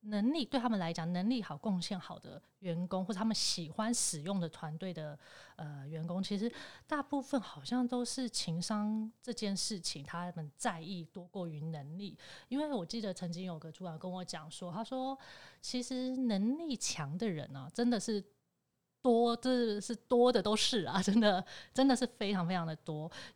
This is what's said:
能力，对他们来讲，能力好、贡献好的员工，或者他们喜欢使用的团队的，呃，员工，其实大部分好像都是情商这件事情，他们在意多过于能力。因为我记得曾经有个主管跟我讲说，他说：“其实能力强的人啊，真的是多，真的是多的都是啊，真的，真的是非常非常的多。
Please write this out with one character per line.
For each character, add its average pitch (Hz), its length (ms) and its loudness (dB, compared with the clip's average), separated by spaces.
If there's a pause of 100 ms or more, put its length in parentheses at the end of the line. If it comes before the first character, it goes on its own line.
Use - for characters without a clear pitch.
能 208 240 4
力， 302 140 2
对 277 120 0
他 240 120 2
们 214 80 2
来 170 120 0
讲， 170 220 -2
能 180 160 2
力 247 140 2
好、 147 160 -8
贡 185 240 0
献 185 160 -4
好 - 200 -10
的 151 220 -14 (200)
员 175 280 -2
工， 185 160 0
或 202 80 -2
者 185 60 -2
他 214 60 0
们 220 100 2
喜 - 360 0
欢 220 220 0
使 160 300 0
用 190 160 -2
的 170 100 0
团 160 300 -8
队 185 160 -6
的， 151 240 -8 (380)
呃， 143 320 -10
员 160 180 -4
工， 180 160 0
其 202 160 -2
实 233 120 0 (360)
大 294 160 0
部 285 180 -2
分 262 200 0
好 - 240 -10
像 247 220 2
都 247 180 0
是 240 260 -4
情 170 320 -2
商 214 480 0 (100)
这 240 120 -6
件 202 240 -2
事 196 240 -2
情， 147 240 -6
他 175 320 -6
们 156 200 -6
在 180 240 -2
意 170 260 -8
多 175 200 -14
过 180 220 -6
于 151 120 -8
能 156 380 -8
力。 196 180 -10 (320)
因 254 80 -4
为 302 160 -2
我 180 140 -2
记 233 140 -6
得 202 120 -2
曾 175 200 -6
经 170 100 -6
有 175 160 -6
个 156 140 -12
主 180 100 -16
管 160 160 -8
跟 185 100 -6
我 180 160 -6
讲 156 240 -10
说， 175 220 -10
他 220 140 -4
说 262 340 -4 (420)
：“其 247 220 -4
实 254 340 -2
能 233 400 2
力 320 200 -2
强 151 420 -4
的 226 100 0
人 143 280 -4
啊， 135 180 -10
真 240 160 4
的 233 80 4
是 202 260 0 (800)
多， 233 340 6
真 240 400 2
的 208 40 -4
是 233 140 -4
多 247 380 6
的 208 100 6
都 214 140 4
是 214 280 4
啊， 170 180 2
真 202 180 6
的， 196 240 6 (280)
真 269 140 6
的 262 80 8
是 240 120 2
非 208 260 0
常 180 140 2
非 185 80 2
常 170 120 0
的 156 100 -4
多。 156 340 -6 (260)